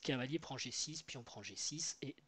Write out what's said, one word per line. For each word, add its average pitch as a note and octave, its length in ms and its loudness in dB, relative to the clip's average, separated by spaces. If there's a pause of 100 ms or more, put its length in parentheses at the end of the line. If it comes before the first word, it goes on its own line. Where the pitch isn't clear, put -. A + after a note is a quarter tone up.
cavalier C3+ 360 4
prend C3+ 200 -2
G B2 120 0
six, D3+ 320 0
puis - 140 -6
on A#2 80 -6
prend A2 180 -10
G G2+ 140 -6
six, - 460 0
et C#3 120 -2 (140)